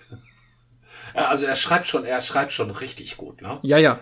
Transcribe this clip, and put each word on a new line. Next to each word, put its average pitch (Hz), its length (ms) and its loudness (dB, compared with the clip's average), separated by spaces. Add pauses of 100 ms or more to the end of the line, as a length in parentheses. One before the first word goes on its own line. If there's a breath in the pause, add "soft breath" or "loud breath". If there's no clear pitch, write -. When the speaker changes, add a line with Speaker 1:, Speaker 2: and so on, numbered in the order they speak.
(1160 loud breath)
Speaker 1:
Ja, 135 120 2
also 139 180 0
er 135 100 0
schreibt - 320 2
schon, - 180 -2
er 123 160 -2
schreibt 139 300 -2
schon 104 200 -4
richtig - 460 -12
gut, - 240 -16
ne? 117 220 -8
Speaker 2:
Ja, 143 140 6
ja, 143 240 6